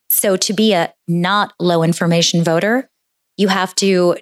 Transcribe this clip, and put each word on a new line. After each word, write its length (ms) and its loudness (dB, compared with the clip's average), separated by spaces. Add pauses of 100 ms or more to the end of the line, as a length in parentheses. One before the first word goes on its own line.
So 280 0
to 160 -4
be 200 2
a 200 -2 (140)
not 520 -2
low 240 2
information 600 0
voter, 460 0 (460)
you 140 0
have 260 -2
to 460 2